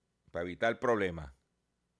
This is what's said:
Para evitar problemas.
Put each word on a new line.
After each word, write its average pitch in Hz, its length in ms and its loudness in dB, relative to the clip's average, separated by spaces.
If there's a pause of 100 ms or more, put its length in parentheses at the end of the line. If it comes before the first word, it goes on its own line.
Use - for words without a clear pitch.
(320)
Para 85 120 -4
evitar 90 360 -2
problemas. 92 540 0 (680)